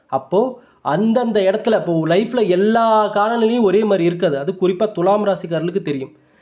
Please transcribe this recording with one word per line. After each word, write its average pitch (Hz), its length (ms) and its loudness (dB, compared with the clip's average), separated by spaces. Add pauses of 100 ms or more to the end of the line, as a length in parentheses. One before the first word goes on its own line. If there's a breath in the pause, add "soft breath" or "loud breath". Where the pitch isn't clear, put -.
அப்போ 202 540 -2 (200 loud breath)
அந்தந்த 196 600 0
இடத்துல, 214 340 0
இப்போ 165 320 0
லைஃப்ல 214 400 0
எல்லா 214 680 2
காலநிலையும் 226 480 0
ஒரே 202 220 4
மாதிரி 196 200 2
இருக்காது. 170 340 0
அது 147 140 -4
குறிப்பா 185 400 -2
துலாம் 202 340 0
ராசிக்காரர்களுக்கு 175 560 -4
தெரியும். 139 300 -6 (300 soft breath)